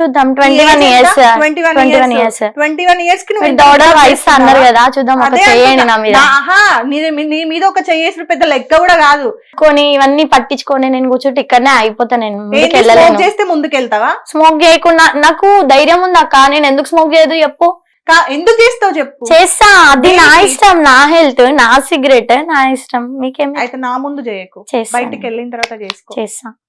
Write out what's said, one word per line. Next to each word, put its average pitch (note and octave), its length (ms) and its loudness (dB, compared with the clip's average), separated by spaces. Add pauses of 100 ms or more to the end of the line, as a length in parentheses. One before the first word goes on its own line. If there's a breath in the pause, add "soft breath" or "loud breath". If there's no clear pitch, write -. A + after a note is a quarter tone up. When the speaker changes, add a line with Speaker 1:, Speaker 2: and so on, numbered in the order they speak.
Speaker 1:
చూద్దాం, C4+ 260 0
Speaker 2:
నీ C4 80 -2
Speaker 1:
ట్వంటీ C4+ 220 2
వన్ D4+ 40 2
Speaker 2:
ఏజ్ D#4 100 4
ఎంత? D4 120 2
Speaker 1:
ఇయర్స్. B3+ 320 2
Speaker 2:
ట్వంటీ C#4+ 460 2
వన్ E4 120 -2
Speaker 1:
ట్వంటీ C4 220 0
వన్ B3+ 180 0
Speaker 2:
ఇయర్స్. A3+ 300 -4
Speaker 1:
ఇయర్స్. G#3+ 120 -8
Speaker 2:
ట్వంటీ D4+ 300 -4
వన్ F4+ 160 0
ఇయర్స్ F4+ 220 -2
కి G#4+ 100 -8
నువ్వు G#4+ 100 -4
Speaker 1:
మీరు C#4+ 80 -2
Speaker 2:
ఇంత B3+ 80 0
Speaker 1:
దౌడలు C#4+ 220 4
Speaker 2:
స్మోక్ D#4+ 160 4
Speaker 1:
వాయిస్తా C#4+ 360 2
అన్నారు C4+ 240 2
Speaker 2:
చేస్తున్నావా? A#3+ 300 2
Speaker 1:
కదా, C4+ 120 -2
చూద్దాం, C4 200 -2
ఒక B3 60 0
Speaker 2:
అదే C4 120 -2
Speaker 1:
చేయండి C4 340 2
Speaker 2:
అంటున్నా. A#3+ 240 0
Speaker 1:
నా A3 60 -4
మీద. G#3+ 120 -2
Speaker 2:
నా, - 60 4
ఆహా, C#4+ 640 2
నీ, D4 280 -6
నీ, D4+ 140 -6
నీ D#4 200 -6
మీద D#4+ 200 -6
ఒక G4 160 0 (100)
చెయ్యేసిన E4 340 -4
పెద్ద D#4+ 200 -4
లెక్క D4+ 340 -2
కూడా F4+ 180 2
కాదు. D4 420 0 (200 soft breath)
Speaker 1:
కొని D4 360 2
ఇవన్నీ C#4 300 2
పట్టించుకొని C4 680 -2
నేను C4 200 -4
కూర్చుంటే B3+ 320 -4
ఇక్కడనే B3+ 280 0
అయిపోతా, A3+ 480 -2
నేను G#3+ 200 -6
ముందుకు G#3 240 -4
Speaker 2:
ఏంటి, - 140 -2
Speaker 1:
వెళ్ళలేను. A3+ 320 4
Speaker 2:
స్మోక్ D#4 140 0
చేస్తే G#4 220 -2
ముందుకెళ్తావా? C#4+ 720 -4 (120)
Speaker 1:
స్మోక్ D#4 360 0
చేయకుండా E4 520 2
నాకు E4 460 2
ధైర్యం D4+ 420 2
ఉంది F4+ 160 2
అక్క, C#4 160 0 (120)
నేను C#4+ 200 0
ఎందుకు C4+ 200 -2
స్మోక్ D#4+ 280 0
చేయదు D#4 180 2
చెప్పు? E4 480 -2 (280)
Speaker 2:
కా-, D#4+ 240 0
ఎందుకు A4 280 0
చేస్తావు G#4+ 360 0
చెప్పు? - 360 -8
Speaker 1:
చేస్తా, F#4 580 4
అది C#4 240 2
నా E4+ 80 4
Speaker 2:
దేనికి? D#4+ 220 4
Speaker 1:
ఇష్టం, F4+ 380 2
నా C#4 220 4
హెల్త్, D4 440 2
నా B3+ 300 2
సిగరెట్, C4 520 0
నా C#4 380 0
ఇష్టం, B3+ 500 -8
మీకేం? C#4 380 -6
Speaker 2:
అయితే B3+ 200 -8
నా B3+ 200 -8
ముందు C#4+ 240 -10
చేయకు, G3+ 440 -14 (100)
Speaker 1:
చేస్తా. A#3 240 -6
Speaker 2:
బయటికి B3 280 -10
వెళ్ళిన A#3+ 220 -10
తర్వాత A#3 320 -12
చేసుకో. G3+ 400 -16
Speaker 1:
చేస్తా. A3 320 -14 (160)